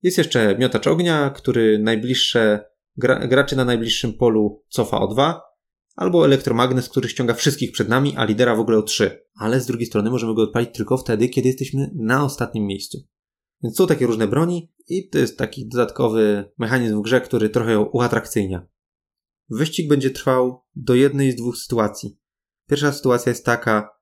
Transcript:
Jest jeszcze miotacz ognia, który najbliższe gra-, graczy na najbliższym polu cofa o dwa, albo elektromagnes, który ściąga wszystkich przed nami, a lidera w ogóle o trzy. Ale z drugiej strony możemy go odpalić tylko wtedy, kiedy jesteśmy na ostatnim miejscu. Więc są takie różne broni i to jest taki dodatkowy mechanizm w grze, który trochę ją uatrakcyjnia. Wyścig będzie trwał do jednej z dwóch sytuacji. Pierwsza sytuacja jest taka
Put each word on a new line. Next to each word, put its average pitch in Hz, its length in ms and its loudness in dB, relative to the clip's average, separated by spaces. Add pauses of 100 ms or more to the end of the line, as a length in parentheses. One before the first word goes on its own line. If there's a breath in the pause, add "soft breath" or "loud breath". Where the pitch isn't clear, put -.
Jest 180 160 0
jeszcze 113 400 2
miotacz 127 280 0
ognia, 160 440 2
który 113 480 2
najbliższe 110 840 0 (340)
gra-, 123 280 2
graczy 135 300 2
na 131 80 0
najbliższym 113 480 -2
polu 107 560 0
cofa - 320 -2
o 101 80 0
dwa, 139 340 0 (540)
albo 175 280 2
elektromagnes, 127 640 2
który 120 200 -4
ściąga 120 260 -2
wszystkich 131 380 -2
przed 104 160 -4
nami, 131 280 0
a 120 80 -2
lidera 110 320 2
w 110 40 0
ogóle 117 180 2
o 107 40 2
trzy. - 420 -2 (100)
Ale 113 260 -2
z 117 60 -8
drugiej 117 200 -4
strony 107 240 -2
możemy 117 240 -2
go 110 80 2
odpalić 117 280 0
tylko 117 260 -2
wtedy, 120 320 0
kiedy 127 200 0
jesteśmy 135 460 -4
na 131 300 0
ostatnim 117 420 -4
miejscu. 98 320 -8 (640)
Więc 117 140 -6
są 185 100 4
takie 143 200 2
różne 110 220 0
broni 165 440 -2 (160)
i 185 200 -6
to - 100 -2
jest 123 200 0
taki 117 300 -8
dodatkowy 110 880 0
mechanizm 113 400 0
w 104 40 -2
grze, 117 180 2
który 107 280 0
trochę 113 240 0
ją 104 100 4
uatrakcyjnia. 107 840 -2 (840)
Wyścig 156 380 -4
będzie 139 220 2
trwał 127 540 -2 (120)
do 123 180 0
jednej 135 380 4
z 117 40 -4
dwóch 117 200 -6
sytuacji. - 640 -4 (500)
Pierwsza 143 240 0
sytuacja 123 380 0
jest 120 140 -6
taka 110 460 0 (120)